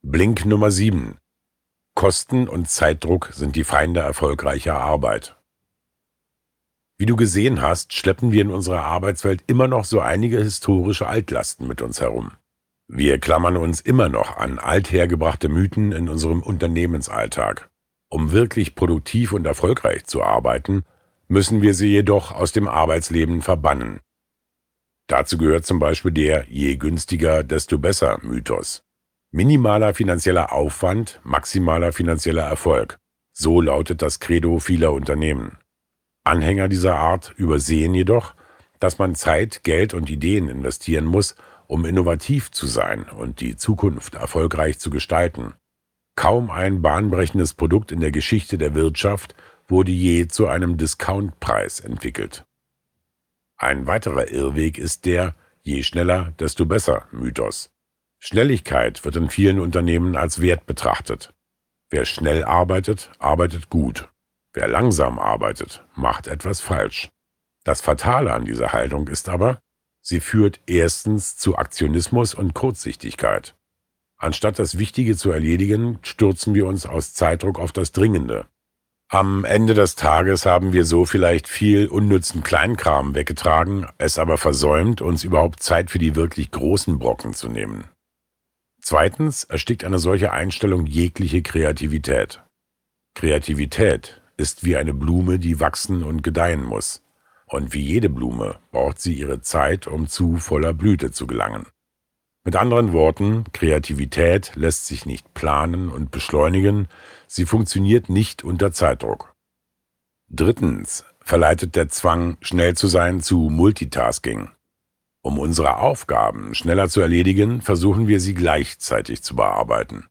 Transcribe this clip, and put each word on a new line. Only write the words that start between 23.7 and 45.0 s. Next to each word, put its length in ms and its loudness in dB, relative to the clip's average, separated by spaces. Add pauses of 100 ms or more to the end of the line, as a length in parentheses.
Dazu 300 0
gehört 280 2
zum 140 0
Beispiel 320 0
der 360 2
„Je 300 -2
günstiger, 680 0
desto 340 -2
besser“ 440 0
Mythos. 640 -6 (480)
Minimaler 600 4
finanzieller 600 0
Aufwand, 720 -2
maximaler 680 0
finanzieller 520 -2
Erfolg. 540 -2 (360)
So 260 2
lautet 420 0
das 200 -2
Credo 380 0
vieler 340 2
Unternehmen. 640 -2 (640)
Anhänger 460 2
dieser 260 2
Art 400 -2
übersehen 580 0
jedoch, 420 2 (440)
dass 200 0
man 160 0
Zeit, 480 0
Geld 300 0
und 160 -6
Ideen 380 0
investieren 580 -4
muss, 300 0 (320)
um 160 -2
innovativ 680 0
zu 160 -8
sein 360 -2
und 380 -12
die 160 -8
Zukunft 580 -2
erfolgreich 640 -2
zu 100 -8
gestalten. 640 -2 (600)